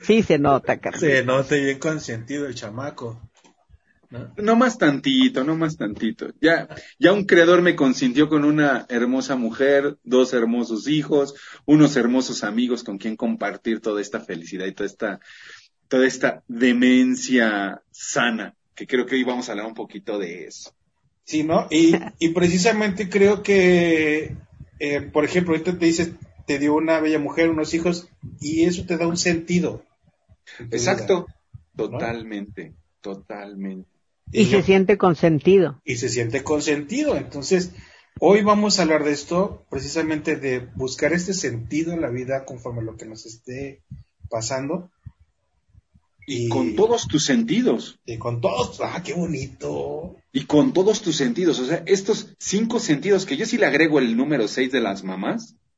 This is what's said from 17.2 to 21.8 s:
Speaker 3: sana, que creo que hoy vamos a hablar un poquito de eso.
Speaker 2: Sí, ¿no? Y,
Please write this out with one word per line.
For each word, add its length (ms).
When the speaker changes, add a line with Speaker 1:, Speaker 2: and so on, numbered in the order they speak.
Speaker 3:
sana, 640
que 120
creo 180
que 100
hoy 80
vamos 240
a 60
hablar 140
un 80
poquito 420
de 280
eso. 260
Speaker 2:
Sí, 200
¿no? 260
Y, 260